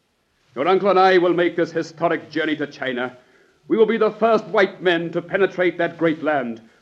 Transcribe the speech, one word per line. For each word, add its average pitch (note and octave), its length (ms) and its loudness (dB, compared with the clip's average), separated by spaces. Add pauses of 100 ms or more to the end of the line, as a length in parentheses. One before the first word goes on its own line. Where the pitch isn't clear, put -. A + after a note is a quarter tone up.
(560)
Your C3+ 120 -2
uncle F#3+ 220 2
and F#3 100 4
I F#3 180 6
will F3 160 4
make E3+ 240 0
this E3 160 -2
historic E3 580 -4
journey D#3 240 -2
to C#3+ 120 -6
China. B2+ 500 -6 (500)
We D#3+ 100 0
will A3 80 6
be A3+ 120 0
the G#3 140 2
first A3 340 0
white F#3+ 360 0
men E3+ 300 0
to E3+ 100 -4
penetrate F3+ 560 -2
that E3+ 200 -4
great D#3+ 260 -2
land, C3 380 -4 (200)